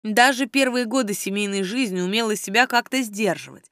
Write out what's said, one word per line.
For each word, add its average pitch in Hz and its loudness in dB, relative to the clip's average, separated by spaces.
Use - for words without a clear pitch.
Даже 240 4
первые 247 2
годы 220 0
семейной 196 -2
жизни 190 -2
умела 214 0
себя 233 0
как-то 247 0
сдерживать. 196 -4